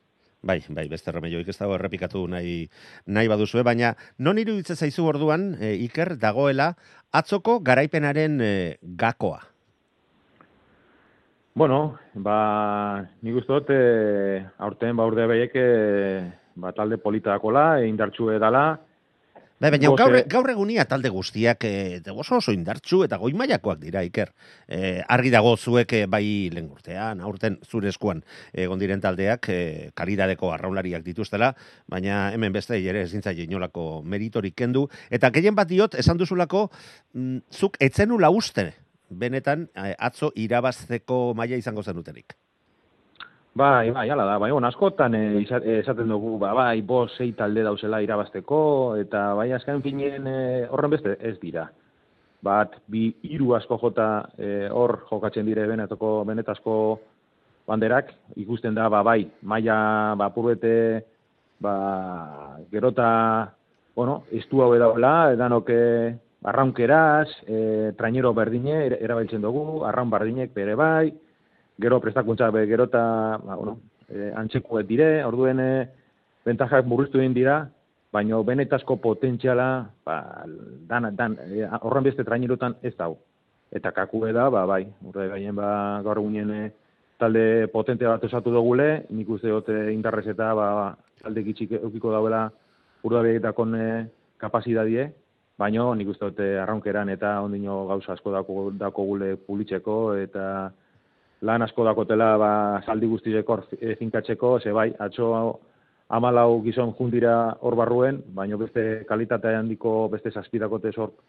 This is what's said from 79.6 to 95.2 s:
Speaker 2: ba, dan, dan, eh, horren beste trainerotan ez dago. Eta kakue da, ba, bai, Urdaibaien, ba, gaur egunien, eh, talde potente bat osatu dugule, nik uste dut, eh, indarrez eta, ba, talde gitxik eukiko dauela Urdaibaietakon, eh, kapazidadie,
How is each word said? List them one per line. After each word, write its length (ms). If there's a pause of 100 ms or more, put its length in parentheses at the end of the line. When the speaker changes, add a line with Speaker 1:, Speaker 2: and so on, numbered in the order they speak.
Speaker 2:
ba, 380 (420)
dan, 300
dan, 220 (100)
eh, 180 (140)
horren 240
beste 200
trainerotan 580
ez 140
dago. 220 (540)
Eta 180
kakue 420
da, 180
ba, 160
bai, 200 (160)
Urdaibaien, 540
ba, 480
gaur 180
egunien, 280
eh, 200 (480)
talde 540
potente 340
bat 160
osatu 320
dugule, 560
nik 180
uste 200
dut, 200
eh, 240
indarrez 360
eta, 260
ba, 140 (540)
talde 200
gitxik 300 (100)
eukiko 300
dauela 400 (500)
Urdaibaietakon, 720
eh, 320 (320)
kapazidadie, 720 (480)